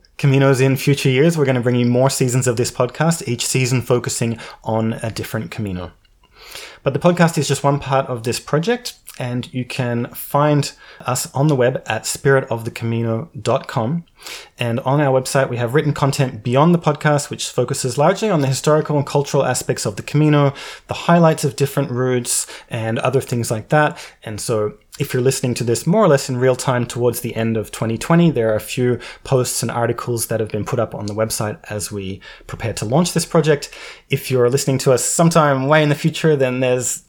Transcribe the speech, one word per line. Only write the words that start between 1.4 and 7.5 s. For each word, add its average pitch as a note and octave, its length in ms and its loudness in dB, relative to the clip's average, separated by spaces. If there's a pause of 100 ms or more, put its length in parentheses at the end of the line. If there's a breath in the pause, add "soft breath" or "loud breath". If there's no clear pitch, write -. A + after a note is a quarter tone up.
gonna B2+ 160 0
bring B2 140 2
you A#2+ 100 2
more B2 240 4
seasons B2+ 360 0
of A#2+ 100 0
this A#2 160 -2
podcast, D#3 540 -2
each A#2+ 200 -4
season B2+ 340 0
focusing A#2 580 -2 (260 loud breath)
on A2+ 300 0
a A2+ 160 -6
different G#2+ 400 -8
Camino. F2+ 420 -8 (880 loud breath)
But C3+ 100 -2
the C#3 80 -2
podcast F3 380 2
is C#3 100 0
just C#3 160 -2